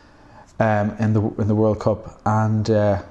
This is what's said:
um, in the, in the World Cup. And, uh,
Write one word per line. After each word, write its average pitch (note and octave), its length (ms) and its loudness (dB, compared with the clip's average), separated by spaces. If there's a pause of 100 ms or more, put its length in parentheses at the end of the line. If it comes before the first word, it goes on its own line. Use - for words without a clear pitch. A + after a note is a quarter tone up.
(600)
um, G#2+ 400 0
in A2 140 2
the, A2 80 2 (180)
in G#2 80 -2
the G#2+ 80 2
World G#2+ 240 2
Cup. - 480 -4
And, A2 420 0
uh, G#2 420 2